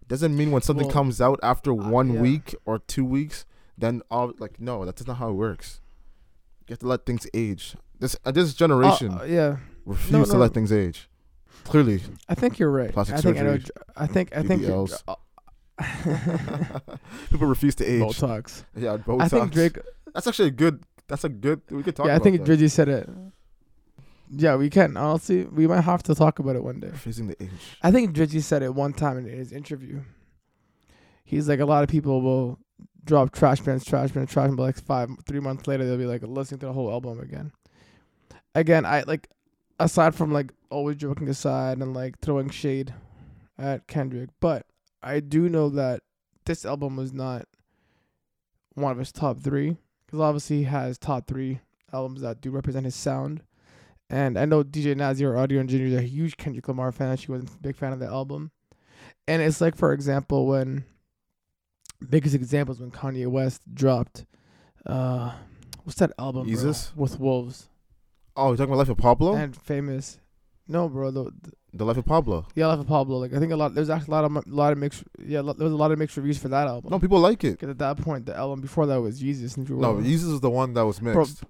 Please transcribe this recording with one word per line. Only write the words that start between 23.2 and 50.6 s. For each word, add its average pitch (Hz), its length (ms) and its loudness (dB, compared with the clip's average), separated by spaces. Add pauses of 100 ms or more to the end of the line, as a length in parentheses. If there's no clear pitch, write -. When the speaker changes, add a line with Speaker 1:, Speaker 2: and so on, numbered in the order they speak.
Speaker 2:
Yeah, 147 260 4
we 139 140 2
can. 170 280 6
Honestly, 160 480 0
we 156 220 2
might 175 140 4
have 175 220 2
to 160 120 2
talk 156 240 4
about 135 160 -2
it 123 80 -4
one 127 160 -8
day. - 100 -12
Speaker 1:
Refusing 113 400 -8
to - 140 -10
age. 92 380 -16
Speaker 2:
I 175 100 6
think 226 240 6
Drizzy 156 260 2
said 147 200 0
it 131 120 -2
one 139 200 0
time 139 240 -2
in 127 80 -8
his 123 280 -12
interview. 139 480 -12 (1200)
He's 147 240 -2
like, 143 140 2
"A 147 40 2
lot 147 180 4
of 143 60 0
people 143 320 2
will 131 380 0 (460)
drop 143 260 4
trash 135 300 4
bans, 131 240 -2
trash 135 260 0
bans, 131 180 -4
trash 139 180 2
bans, 139 100 0
but, 127 60 0
like, 131 180 -2
five, 123 280 -2 (160)
three 143 140 -6
months 135 260 -8
later, 135 200 -2
they'll 123 120 -2
be, 127 80 -2
like, 120 180 -6
listening 131 360 -8
to 139 60 -12
the 131 80 -8
whole 127 180 -4
album 123 300 -8
again." 143 320 -12 (1000)
Again, 160 320 4
I, 131 180 2
like, - 260 -6 (500)
aside 170 340 4
from, 151 200 -2
like, 143 180 -2 (180)
always 147 280 -4
joking 147 320 -6
aside 131 480 -2
and, 131 160 -6
like, 127 260 -10
throwing 139 300 -2
shade 135 440 -4 (640)
at 139 300 -6
Kendrick, 131 420 -6 (120)
but 160 240 0 (360)
I 147 200 -4
do 151 260 2
know 160 220 2
that 135 320 -2 (440)
this 165 200 -6
album 135 320 -6
was 131 160 -8
not 131 320 -8 (1300)
one 139 180 -2
of 123 60 -6
his - 160 -8
top 139 260 -2
three, 139 380 -2 (340)
'cause 151 80 -6
obviously 151 380 0
he 147 80 0